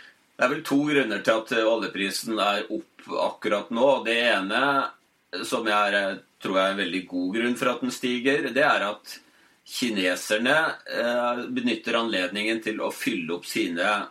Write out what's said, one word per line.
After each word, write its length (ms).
Er 100
vel 140
to 180
grunner 380
til 180
at, 100
eh, 140
oljeprisen 760
er 300
opp 380
akkurat 460
nå. 180
Det 120
ene, 320
som 220
jeg 280
er, 60
eh, 220
tror 160
jeg 80
er 40
en 140
veldig 220
god 280
grunn 220
for 120
at 120
den 100
stiger, 600
det 100
er 280
at 280
kineserne, 920
eh, 600
benytter 480
anledningen 680
til 160
å 140
fylle 380
opp 140
sine 640